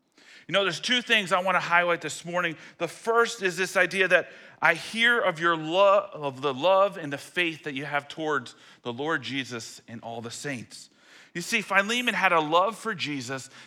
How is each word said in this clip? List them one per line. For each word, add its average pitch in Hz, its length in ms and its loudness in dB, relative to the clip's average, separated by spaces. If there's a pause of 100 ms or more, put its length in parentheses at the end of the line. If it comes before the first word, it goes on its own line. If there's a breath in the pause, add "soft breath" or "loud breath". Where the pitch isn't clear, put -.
(480 loud breath)
You 156 60 -6
know, 196 100 2
there's 175 160 -2
two 247 240 -2
things 208 280 2
I 190 100 4
wanna 185 180 2
highlight 170 420 2
this 156 240 -10
morning. 170 320 -4 (220 loud breath)
The 170 80 -2
first 226 560 0
is 180 120 -2
this 185 220 -4
idea 185 300 2
that 170 240 4 (320 loud breath)
I 160 100 6
hear 226 460 2
of 175 200 0
your 170 160 4
lo-, 190 560 4
of 139 300 -6
the 139 120 0
love 190 440 2
and 151 160 -8
the 143 40 -4
faith 165 480 -4
that 147 100 -8
you 139 100 -8
have 143 220 -4
towards 147 480 -4 (260 loud breath)
the 123 120 -8
Lord 147 280 -4
Jesus 120 680 -8
and 113 140 -14
all 117 200 -10
the 113 100 -12
saints. - 580 -12 (440 soft breath)
You 170 80 -8
see, 220 200 -2
Philemon 214 520 0
had 185 200 2
a 165 80 6
love 175 360 2
for 220 160 -6
Jesus, 135 560 -8 (180 loud breath)